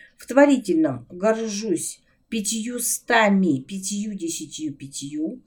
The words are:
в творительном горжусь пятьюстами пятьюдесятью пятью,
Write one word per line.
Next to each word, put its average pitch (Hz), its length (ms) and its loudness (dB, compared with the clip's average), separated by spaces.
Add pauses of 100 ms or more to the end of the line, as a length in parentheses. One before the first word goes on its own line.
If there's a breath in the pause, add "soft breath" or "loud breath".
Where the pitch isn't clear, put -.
(160 loud breath)
в - 100 -20
творительном 175 840 4
горжусь 208 920 -2 (280)
пятьюстами 214 1300 2
пятьюдесятью 190 1120 -8
пятью, 143 720 -8